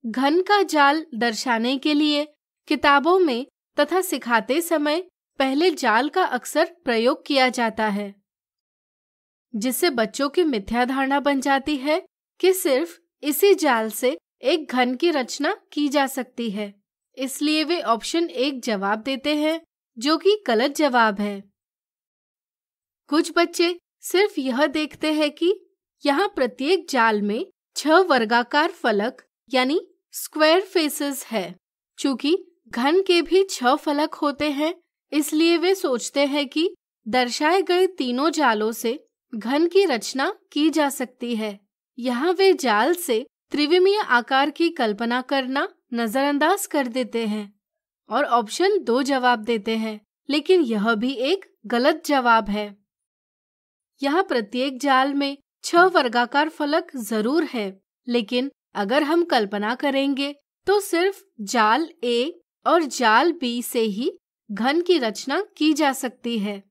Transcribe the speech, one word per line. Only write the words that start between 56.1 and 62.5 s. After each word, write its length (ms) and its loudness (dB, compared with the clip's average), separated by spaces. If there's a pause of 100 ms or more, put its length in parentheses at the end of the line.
फलक 480 -4
जरूर 460 -2
है, 360 -6 (280)
लेकिन 440 -2 (240)
अगर 280 0
हम 220 2
कल्पना 500 -2
करेंगे 560 -2 (360)
तो 120 4
सिर्फ 420 -2 (200)
जाल 460 0 (160)
ए 380 -2 (240)